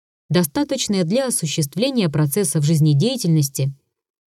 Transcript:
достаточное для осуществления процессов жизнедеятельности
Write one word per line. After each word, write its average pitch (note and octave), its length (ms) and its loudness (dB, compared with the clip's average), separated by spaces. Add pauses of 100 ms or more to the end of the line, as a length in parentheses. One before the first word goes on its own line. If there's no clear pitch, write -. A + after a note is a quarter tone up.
(300)
достаточное G#3 720 0
для B3 240 0
осуществления F3+ 840 -2
процессов D3+ 540 0
жизнедеятельности D#3 1080 2 (580)